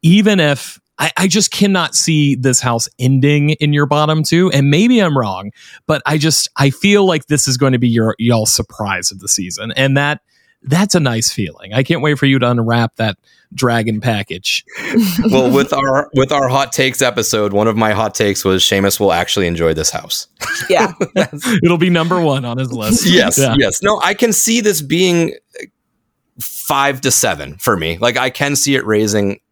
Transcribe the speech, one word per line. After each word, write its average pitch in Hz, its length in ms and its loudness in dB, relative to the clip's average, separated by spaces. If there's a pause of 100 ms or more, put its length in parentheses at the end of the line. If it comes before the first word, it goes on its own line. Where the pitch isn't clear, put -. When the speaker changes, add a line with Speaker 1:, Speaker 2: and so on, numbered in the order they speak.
Speaker 1:
even 196 380 4
if 147 400 -2 (200)
I, 156 180 -2
I 190 100 0
just 190 240 0
cannot 190 440 0
see 147 400 2
this 127 240 0
house 117 280 -2 (120)
ending 143 520 2
in 147 220 0
your 147 120 2
bottom 151 380 0
two, 175 280 2
and 139 180 2
maybe 226 300 4
I'm 160 180 2
wrong, 101 340 -4 (360)
but 151 180 0
I 147 120 0
just, 151 300 0 (100)
I 139 120 4
feel 202 360 2
like 165 220 0
this 147 200 0
is 127 100 -2
going 135 160 2
to 123 60 2
be 120 100 2
your, 113 300 2
y'all's 113 340 2
surprise 98 580 -4
of 98 80 -16
the 92 100 -12
season, 95 420 -6
and 135 260 0
that, 143 240 -2 (420)
that's 175 300 0
a 185 60 4
nice 117 320 0
feeling. 95 420 -10
I 127 80 2
can't 131 220 -2
wait 147 160 0
for 139 80 2
you 135 100 4
to 123 140 2
unwrap 117 460 0
that 107 200 -4 (340)
dragon 117 480 0
package. 101 640 -4 (280)
<laughs> 214 400 0
Speaker 2:
Well, 131 180 2
with 135 240 2
our, 139 400 -2
with 135 180 2
our 139 180 0
hot 135 220 0
takes 131 300 -2
episode, 110 500 0
one 104 160 2
of 110 80 0
my 110 180 2
hot 107 200 -2
takes 101 320 -4
was 95 180 2
Seamus 98 360 0
will 98 120 2
actually 90 360 0
enjoy 82 260 0
this 78 160 -2
house. - 380 -8 (420)
Speaker 3:
Yeah. 185 240 0 (100)
Speaker 2:
<laughs> - 120 -8
That's 151 320 -4 (160)
Speaker 1:
It'll 175 160 2
be 185 100 2
number 175 320 0
one 147 240 0
on 127 140 -6
his 131 120 -4
list. 123 360 0
Speaker 2:
Yes, 170 320 2
Speaker 1:
Yeah. 113 180 0
Speaker 2:
yes. 104 240 0
No, 202 220 0
I 185 100 0
can 226 200 0
see 226 280 0
this 190 220 0
being 170 500 0 (1040)
five 139 640 -2
to 127 100 0
seven 76 460 -2
for 110 180 0
me. 82 220 -4
Like, 120 200 0
I 127 120 -2
can 143 260 -4
see 139 200 0
it - 100 -2
raising 104 540 0 (120)